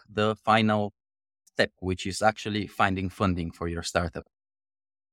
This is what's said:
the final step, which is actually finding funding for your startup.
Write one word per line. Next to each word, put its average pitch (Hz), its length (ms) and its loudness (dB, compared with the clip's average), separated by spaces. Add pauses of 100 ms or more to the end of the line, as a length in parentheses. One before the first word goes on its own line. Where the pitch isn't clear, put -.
the 107 280 0
final 107 560 2 (520)
step, - 260 -2 (100)
which 92 260 -4
is 95 160 -4
actually 104 440 0
finding 95 420 0
funding 87 420 0
for 87 180 -8
your 85 140 -6
startup. 85 420 -2 (880)